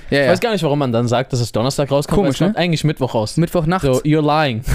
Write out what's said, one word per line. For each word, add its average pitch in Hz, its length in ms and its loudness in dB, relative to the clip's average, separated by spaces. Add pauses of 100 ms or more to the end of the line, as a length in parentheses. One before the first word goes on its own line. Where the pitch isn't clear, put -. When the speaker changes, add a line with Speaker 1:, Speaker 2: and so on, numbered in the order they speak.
(100)
Speaker 1:
Ja, 139 100 2
Speaker 2:
ich 139 60 2
Speaker 1:
ja. 165 60 6
Speaker 2:
weiß 180 80 2
gar 233 120 0
nicht, 190 100 -2
warum 147 160 0
man 131 140 0
dann 117 160 2
sagt, 123 240 -2
dass 123 80 0
es 120 120 -4
Donnerstag 131 380 -2
rauskommt, 143 280 0
weil 202 80 4
Speaker 1:
Komisch, 135 140 -2
Speaker 2:
es 165 60 2
kommt 214 100 0
Speaker 1:
ne? 160 60 0
Speaker 2:
eigentlich 170 220 0
Mittwoch 143 300 -2
raus. 107 240 -2
Speaker 1:
Mittwochnacht. 170 440 0
Speaker 2:
So, 131 200 2
you're 151 180 2
lying. 147 420 0 (120)